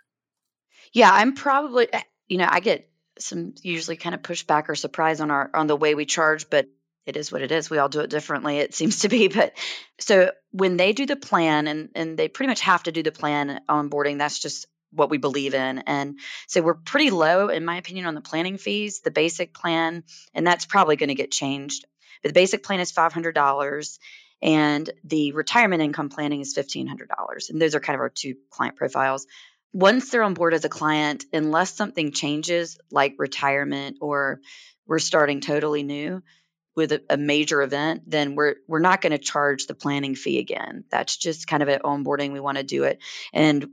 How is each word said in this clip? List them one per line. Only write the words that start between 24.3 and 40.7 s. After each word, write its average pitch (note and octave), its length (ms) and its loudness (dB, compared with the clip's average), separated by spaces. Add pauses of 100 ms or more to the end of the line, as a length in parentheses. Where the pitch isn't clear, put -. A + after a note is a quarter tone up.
and D3+ 480 2 (160)
the D3+ 280 -2
retirement F3 500 2
income D3+ 260 -2
planning D3 320 -4
is C#3 140 -10
fifteen C3+ 320 -4
hundred - 220 -12
dollars. - 420 -8
And D#3 100 -4
those D#3 140 2
are D3 60 -2
kind C#3+ 140 -2
of C3+ 60 -2
our B2 80 -2
two C3 280 -8 (140)
client - 260 -6
profiles. C3+ 500 -2 (460)
Once G#3+ 380 4
they're A#3+ 120 2
on G3 120 2
board E3 200 2
as D#3 100 0
a D3 60 -2
client, D3+ 640 0
unless D#3+ 420 0
something E3+ 360 -4
changes, D#3+ 680 -4 (120)
like C#3 280 2
retirement C#3 840 -2
or C#3+ 400 -2 (460)
we're D#3+ 120 0
starting D3 420 2
totally D3+ 420 -2
new D3 400 -6 (520)
with D#3 180 0
a, D3+ 160 0
a D3 80 2
major D3 460 2
event, D3+ 440 -2
then D3 280 0
we're, D3 220 2 (120)
we're D#3+ 120 0
not F#3 200 4
gonna D#3 160 2
charge C#3+ 500 -2
the - 80 -8
planning C#3+ 400 -4
fee C3+ 240 -4
again. - 520 -8